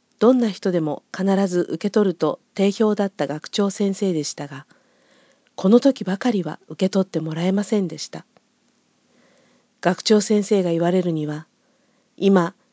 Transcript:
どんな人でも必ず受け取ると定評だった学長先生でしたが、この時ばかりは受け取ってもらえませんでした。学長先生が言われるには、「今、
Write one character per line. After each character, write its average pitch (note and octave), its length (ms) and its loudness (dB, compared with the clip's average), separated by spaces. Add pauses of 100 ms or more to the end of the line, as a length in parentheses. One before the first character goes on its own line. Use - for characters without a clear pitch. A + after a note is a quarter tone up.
(180)
ど A#3+ 160 6
ん B3+ 40 2
な A3+ 120 0
人 F#3 200 -4
で F3 100 0
も D3+ 220 -4 (140)
必 F#3+ 80 -4 (220)
ず F3+ 140 0
受 - 180 -4
け G3+ 120 -4
取 G#3 200 2
る E3 40 -2
と - 260 -2 (140)
定 G3 180 2
評 G#3+ 220 0
だ G3+ 120 -2
っ F#3+ 40 -6
た - 160 -6
学 D3+ 220 -8
長 G3+ 220 -2
先 G3 240 -2
生 F#3+ 180 -2
で D3+ 120 -2
し - 100 -10
た C#3+ 140 -12
が、 C#3 180 -16 (880)
こ - 140 0
の A#3+ 120 8
時 C4+ 240 2
ば F#3+ 140 -4
か B3 120 -2
り G3+ 120 0
は D3+ 160 -8 (100)
受 F#3 180 -2
け F#3+ 40 0
取 F#3+ 140 0
っ - 40 -18
て D#3+ 120 -2
も D#3 140 -6
ら E3 100 -4
え F#3 80 0
ま G3+ 120 0
せ G#3 160 0
ん F3+ 80 -2
で D#3 100 -12
し - 100 -12
た。 - 160 -14 (1600)
学 F3+ 220 0
長 G#3+ 180 4
先 G#3 240 0
生 G3 180 0
が F3 80 -2
言 E3 100 0
わ E3+ 100 0
れ F#3 120 2
る F3 80 -2
に D#3 160 -4
は、 D3+ 200 -8 (720)
「今、 F#3+ 380 2 (180)